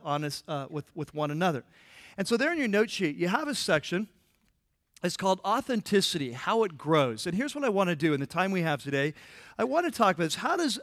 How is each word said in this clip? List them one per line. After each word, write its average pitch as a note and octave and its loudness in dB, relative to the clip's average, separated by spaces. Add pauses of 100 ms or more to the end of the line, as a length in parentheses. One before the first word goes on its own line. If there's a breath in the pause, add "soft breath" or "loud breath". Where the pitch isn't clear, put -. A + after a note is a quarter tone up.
honest, D3 -4
uh, C#3 -6
with, D3 -10
with D3+ -8
one D3 -2
another. D#3 0 (560 loud breath)
And G3 -2
so A#3 2
there C#4+ 2
in E4+ -2
your C4+ 0
note G#3+ 2
sheet, D#3 -2
you E3+ -2
have C#4+ 2
a C#4+ -2
section. F3 0 (960)
It's F3+ -2
called F#3+ 0
Authenticity, G3 0
How G#3 0
It D#3+ -4
Grows. C#3 2
And F3 -2
here's C#4 -4
what C#4+ -2
I B3+ 2
want G3 2
to E3+ 0
do D3+ 2
in C3+ 0
the C3+ -4
time F3+ 0
we F#3 0
have D3 0
today. C#3 0 (460 loud breath)
I G#3 2
want D4+ 2
to D4+ -2
talk G3 4
about E3+ 0
this. D#3+ -2
How D#4 -2
does, C#4 -2